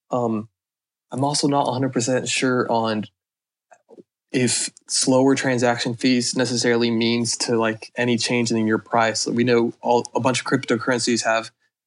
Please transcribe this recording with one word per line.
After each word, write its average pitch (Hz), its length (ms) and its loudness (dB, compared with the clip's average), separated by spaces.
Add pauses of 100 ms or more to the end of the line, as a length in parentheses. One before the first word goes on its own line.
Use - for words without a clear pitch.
(100)
um, 113 380 -2 (640)
I'm 127 100 -4
also 147 240 0
not 143 220 2
a 123 40 -2
hundred 127 200 -2
percent 123 340 0
sure 127 460 0
on 113 320 0 (1300)
if - 380 0 (160)
slower 135 480 4
transaction 120 600 0
fees 123 400 0
necessarily 120 560 0
means 117 460 0
to, 120 220 -2
like, 110 380 -2
any 120 200 0
change 117 340 -2
in 113 160 0
your 110 120 2
price. 110 480 0
We 117 180 0
know 117 380 2
all, 120 320 0
a 117 60 -2
bunch 123 200 0
of - 60 -12
cryptocurrencies 120 800 -2
have 113 260 -2 (360)